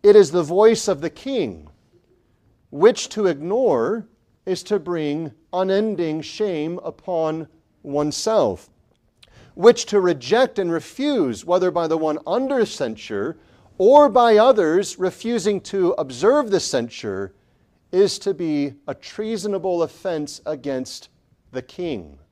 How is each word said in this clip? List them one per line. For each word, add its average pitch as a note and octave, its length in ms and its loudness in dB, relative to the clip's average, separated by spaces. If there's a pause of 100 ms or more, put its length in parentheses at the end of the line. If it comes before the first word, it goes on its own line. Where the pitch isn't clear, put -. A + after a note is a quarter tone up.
It G3+ 140 8
is F#3 140 8
the E3+ 140 0
voice G#3 440 4
of D#3 140 -2
the D#3+ 80 -6
king, A2+ 580 -6 (1000)
which F3 400 2
to G#3 160 -2
ignore F3 800 -2 (400)
is F#3 160 -4
to G#3 160 -4
bring D#3 540 -6 (200)
unending F#3 720 -2
shame F3 640 -6
upon D#3+ 640 -6 (340)
oneself, D3 880 -2 (840)
which A3+ 320 4
to G#3 140 0
reject F3+ 580 0
and F3 140 -2
refuse, E3 720 -4
whether F3+ 260 2
by E3 160 -2
the D#3+ 120 0
one D#3 280 -2
under B3+ 380 0
censure A2+ 720 -6 (400)
or C#4 320 8
by A#3 280 4
others G#3 640 2
refusing G3+ 600 -2
to F#3 380 -2
observe F#3+ 520 0
the F#3 100 2
censure, G#2 720 -6 (580)
is F#3+ 280 2
to G3 120 -4
be D3+ 400 -4 (140)
a C3+ 80 -8
treasonable G3 880 -4
offense D#3 640 -6
against C3+ 600 -8 (420)
the - 120 -10
king. F#2 560 -10 (140)